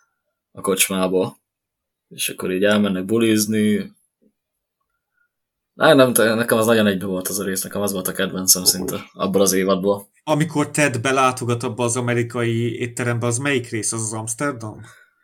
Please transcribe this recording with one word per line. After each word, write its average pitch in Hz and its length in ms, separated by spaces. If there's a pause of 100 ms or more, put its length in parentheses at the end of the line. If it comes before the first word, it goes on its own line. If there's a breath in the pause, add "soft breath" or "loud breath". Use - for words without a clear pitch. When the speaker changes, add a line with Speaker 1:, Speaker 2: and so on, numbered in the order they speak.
(520 soft breath)
Speaker 1:
a - 100
kocsmából. 92 760 (720)
És - 200
akkor 92 220
így 92 120
elmennek 101 420
bulizni. 107 840 (1800)
Á, 156 180
nem, 131 200
te-, 113 200
nekem 117 240
az 110 80
nagyon 110 220
egybe 98 180
volt 92 220
az 92 120
a 98 40
rész, 92 200
nekem 95 180
az 101 100
volt 92 160
a 92 40
kedvencem 95 500
Speaker 2:
Amúgy. 95 120
Speaker 1:
szinte 95 300 (100)
abból 98 280
az 95 120
évadból. 95 560 (140)
Speaker 3:
Amikor 147 480
Ted 135 300
belátogat 127 640
abba 120 200
az 120 140
amerikai 117 800
étterembe, 120 460
az 120 120
melyik 139 320
rész? 107 220
Az 113 100
az 110 120
Amsterdam? 110 680 (420 soft breath)